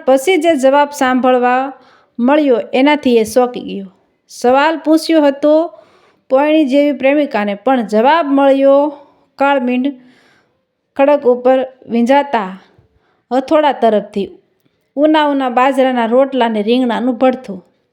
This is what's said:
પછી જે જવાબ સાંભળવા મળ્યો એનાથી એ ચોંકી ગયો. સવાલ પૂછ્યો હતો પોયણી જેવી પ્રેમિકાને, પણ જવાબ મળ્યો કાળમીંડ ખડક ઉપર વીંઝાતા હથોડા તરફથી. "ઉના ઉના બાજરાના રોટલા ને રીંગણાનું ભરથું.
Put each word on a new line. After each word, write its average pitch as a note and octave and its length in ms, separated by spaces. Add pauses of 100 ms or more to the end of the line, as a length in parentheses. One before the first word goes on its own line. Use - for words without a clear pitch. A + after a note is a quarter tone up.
પછી C4+ 320
જે E4 180
જવાબ C#4 340
સાંભળવા B3+ 840 (460)
મળ્યો C4 420 (120)
એનાથી C#4 440
એ A3 60
ચોંકી B3 380
ગયો. F#3+ 260 (400)
સવાલ C#4 500
પૂછ્યો D#4 480
હતો D4 480 (560)
પોયણી D4+ 360
જેવી C#4+ 320
પ્રેમિકાને, C4 580
પણ C4 260
જવાબ A#3 480
મળ્યો C#4 680 (380)
કાળમીંડ C4 680 (920)
ખડક C#4+ 280
ઉપર B3 440 (220)
વીંઝાતા A#3 720 (720)
હથોડા C#4+ 400
તરફથી. G#3 580 (680)
"ઉના D4+ 300
ઉના C#4 240
બાજરાના B3+ 560
રોટલા B3 440
ને G#3+ 120
રીંગણાનું A#3+ 540
ભરથું. A3+ 500 (280)